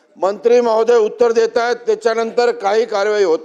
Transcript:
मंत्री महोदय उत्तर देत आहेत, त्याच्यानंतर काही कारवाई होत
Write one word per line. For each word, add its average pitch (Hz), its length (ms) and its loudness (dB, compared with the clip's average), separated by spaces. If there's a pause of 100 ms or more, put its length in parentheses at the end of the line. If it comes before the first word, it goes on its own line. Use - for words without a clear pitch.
(160)
मंत्री 208 440 0
महोदय 226 360 2
उत्तर 226 360 0
देत 226 260 0
आहेत, 240 180 -2
त्याच्यानंतर 226 760 -2
काही 202 340 0
कारवाई 208 400 0
होत 165 200 0